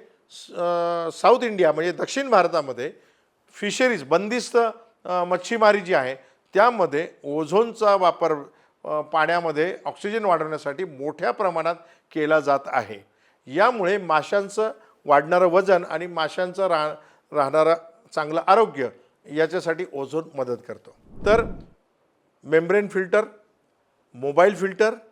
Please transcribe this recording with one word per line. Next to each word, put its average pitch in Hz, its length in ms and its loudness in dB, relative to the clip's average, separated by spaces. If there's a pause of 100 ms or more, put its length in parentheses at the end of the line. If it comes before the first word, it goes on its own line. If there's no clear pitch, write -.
(320)
स-, - 200 -20
अ, 170 600 -4
साऊथ 220 320 4
इंडिया 190 280 2
म्हणजे 165 200 -2
दक्षिण 180 380 -6
भारतामध्ये 160 640 0 (600)
फिशरीज, 208 500 -2
बंदिस्त, 202 540 -2 (480)
अ, 180 180 -2
मच्छीमारी 208 560 2
जी 180 140 -4
आहे 135 220 0 (380)
त्यामध्ये 185 540 2 (160)
ओझोनचा 196 720 0
वापर, 175 360 2 (540)
अ, 151 160 -4
पाण्यामध्ये 160 840 -2
ऑक्सिजन 208 400 -6
वाढवण्यासाठी 156 580 -2
मोठ्या 156 480 -6
प्रमाणात 170 440 -2 (360)
केला 156 280 2
जात 139 260 0
आहे. 107 400 -4 (400)
यामुळे 196 520 0
माशांचं 196 760 -2 (340)
वाढणारं 151 420 4
वजन 180 380 4
आणि 165 220 -8
माशांचं 180 600 -4
राह-, 156 260 0 (420)
राहणारं 151 380 2 (420)
चांगलं 160 320 -4
आरोग्य 180 420 4 (460)
याच्यासाठी 160 580 -2
ओझोन 139 300 -6 (120)
मदत 127 220 -6 (100)
करतो. - 280 -18 (300)
तर 220 180 4 (1000)
मेम्ब्रेन 165 440 0
फिल्टर, 185 380 -2 (880)
मोबाईल 147 420 2
फिल्टर 190 380 0 (180)